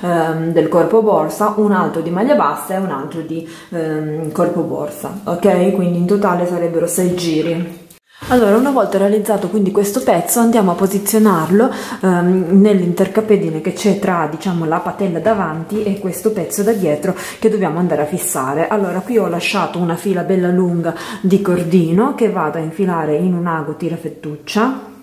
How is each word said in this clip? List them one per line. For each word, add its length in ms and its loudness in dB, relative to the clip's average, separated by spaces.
ehm, 480 0
del 160 2
corpo 340 4
borsa, 540 0
un 160 2
altro 300 0
di 80 -4
maglia 260 2
bassa 400 0
e 20 -2
un 140 -2
altro 300 -8
di, 260 -8
ehm, 640 -4
corpo 260 0
borsa, 640 -6
ok? 520 2
Quindi 240 0
in 80 2
totale 380 2
sarebbero 420 -2
sei 280 0
giri. 720 -4
Allora, 300 4
una 120 2
volta 300 0
realizzato 480 0
quindi 240 0
questo 320 0
pezzo, 360 0
andiamo 320 4
a 40 0
posizionarlo, 960 2
ehm, 600 4
nell'intercapedine 1000 2
che 120 -4
c'è 240 0
tra, 320 0
diciamo, 360 -4
la 140 0
patella 400 -4
davanti 640 -2
e 160 -2
questo 320 -2
pezzo 300 -4
da 120 2
dietro 420 0
che 100 4
dobbiamo 300 0
andare 240 0
a 20 0
fissare. 640 -2
Allora, 320 -2
qui 180 -2
ho 100 2
lasciato 520 -2
una 160 0
fila 260 -2
bella 280 0
lunga 440 0
di 200 4
cordino 720 2
che 160 0
vado 300 -2
a 20 -4
infilare 540 -2
in 180 0
un 140 -2
ago 280 -4
tirafettuccia 1120 -4